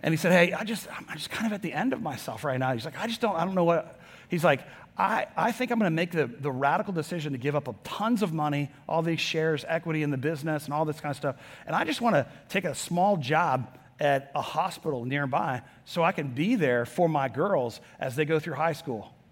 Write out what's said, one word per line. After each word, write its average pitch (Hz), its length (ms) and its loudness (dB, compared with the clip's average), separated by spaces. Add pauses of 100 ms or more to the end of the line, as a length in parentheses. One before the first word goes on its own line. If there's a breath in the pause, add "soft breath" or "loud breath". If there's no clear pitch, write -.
And 156 100 2
he 160 60 2
said, 180 140 4
"Hey, 175 200 6
I 226 120 -4
just, 208 280 -6
I'm - 240 -12
just - 140 -10
kind 220 160 -2
of 214 60 0
at 202 100 -6
the 170 100 -4
end 214 200 0
of - 100 -4
myself 127 420 -6
right 131 140 0
now." 131 140 2
He's 117 120 -2
like, - 140 -10
"I 202 80 -4
just 226 140 -4
don't, 208 140 2
I 165 100 2
don't 190 100 -2
know 180 100 4
what," 165 340 2 (300 loud breath)
he's 170 160 -2
like, 143 160 6 (380 loud breath)
"I, 190 280 2 (100)
I 185 140 2
think 247 200 -2
I'm 233 80 2
gonna 202 120 4
make 170 220 0
the, 156 140 2
the 135 260 -4
radical 151 400 2
decision 156 400 -4
to 131 60 -4
give 143 180 0
up 139 120 -2
a, 117 60 -8 (100)
tons 214 380 0
of 175 100 0
money, 147 380 0 (180 loud breath)
all 165 140 2
these 165 180 0
shares, 160 460 0
equity 165 360 -2
in 147 80 0
the 139 80 0
business, 151 480 -2
and 143 80 -6
all 156 100 2
this 151 160 -4
kind 147 100 -4
of 135 60 -4
stuff. 135 200 -2 (300 loud breath)
And 151 80 -4
I 196 100 2
just 311 160 -4
wanna 208 280 4 (200 loud breath)
take 190 160 -2
a 156 100 -2
small 185 420 2
job 139 600 0 (220 loud breath)
at 139 360 2
a 143 80 -2
hospital 156 600 -4
nearby 135 580 -2 (220 loud breath)
so 170 200 0
I 175 80 4
can 147 160 -4
be 151 260 0
there 123 300 2
for 170 240 2
my 143 200 2
girls 135 520 0 (180 loud breath)
as 131 160 -4
they 156 100 2
go 156 140 2
through 143 160 -4
high 156 200 0
school." 113 380 -8 (200)